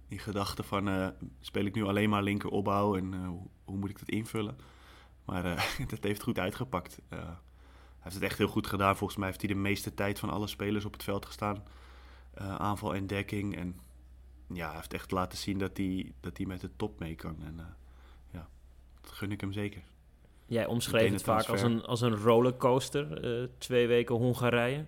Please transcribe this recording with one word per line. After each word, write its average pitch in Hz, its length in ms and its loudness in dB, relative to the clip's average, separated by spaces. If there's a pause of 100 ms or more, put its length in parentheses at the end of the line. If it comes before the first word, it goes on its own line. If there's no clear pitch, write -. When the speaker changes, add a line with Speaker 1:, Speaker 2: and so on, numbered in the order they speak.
Speaker 1:
in 101 120 -8
gedachten 101 440 -2
van, 101 240 0
eh, 95 200 2 (320)
speel 101 260 -2
ik 101 100 -2
nu 110 80 0
alleen 101 260 4
maar 101 140 4
linker 101 260 0
opbouw 101 480 2
en, 92 160 -2
eh, 92 140 -4
hoe, 90 200 -8 (160)
hoe 95 140 -6
moet 98 120 -2
ik 101 100 -12
dat - 100 -14
invullen? 110 480 -2 (680)
Maar, 92 200 -2
eh, 87 180 -2 (140)
<laughs> 117 140 -4
dat 110 120 -8
heeft 104 200 0
goed 107 160 0
uitgepakt. 92 600 -4 (100)
Eh, 82 100 -8
hij 82 160 -10 (640)
heeft 92 160 -10
het 95 80 -4
echt 98 140 -2
heel 101 100 4
goed - 200 0
gedaan. 98 300 4
Volgens 101 220 -4
mij 95 80 0
heeft 92 140 -6
hij 101 120 0
de 98 60 0
meeste 101 340 -2
tijd 104 260 0
van 107 100 -4
alle 104 180 -2
spelers 101 380 -2
op 104 80 -8
het - 100 -12
veld 98 220 -2
gestaan. 104 380 -4 (720)
Eh, 98 220 -6
aanval 101 400 -2
en 98 120 -4
dekking. 101 480 -2
En 87 240 -6 (720)
ja, 82 140 -4
hij 78 80 -8
heeft - 180 -12
echt - 180 -6
laten 92 260 0
zien 98 200 -2
dat 95 200 -2
hij, 92 420 -2
dat - 180 -10
hij 95 80 -4
met 92 160 -6
de 92 140 -6
top 107 240 -6
mee 82 160 -6
kan. 82 280 -8
En, 80 160 -10
eh, 82 60 -12 (640)
ja, 87 160 -12 (540)
dat - 100 -20
gun 101 200 -6
ik 101 100 -4
hem 101 120 -4
zeker. 104 280 -4 (640)
Speaker 2:
Jij 113 200 0
omschreef 117 360 2
Speaker 1:
Meteen 104 160 6
Speaker 2:
het 92 100 -2
Speaker 1:
een 113 60 6
Speaker 2:
vaak 107 40 6
als 110 80 4
Speaker 1:
transfer. 107 260 2
Speaker 2:
een, 113 140 0
als 120 160 0
een 117 140 4
rollercoaster, 127 1080 4 (180)
eh, 123 60 -4 (100)
twee 120 300 4
weken 120 280 6
Hongarije. 123 720 4